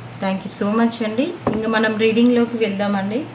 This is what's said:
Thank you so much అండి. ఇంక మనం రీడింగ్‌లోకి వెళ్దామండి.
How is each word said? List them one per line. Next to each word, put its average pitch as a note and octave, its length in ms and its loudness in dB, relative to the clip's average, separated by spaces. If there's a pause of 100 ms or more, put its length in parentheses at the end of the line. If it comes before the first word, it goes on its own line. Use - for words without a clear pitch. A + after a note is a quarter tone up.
(240)
Thank F#3+ 140 -2
you - 260 -6
so G#3+ 160 0
much A#3 240 2
అండి. A3 200 -2
ఇంక A3 420 -2
మనం A3 320 2
రీడింగ్‌లోకి A#3 600 4
వెళ్దామండి. G3+ 760 -2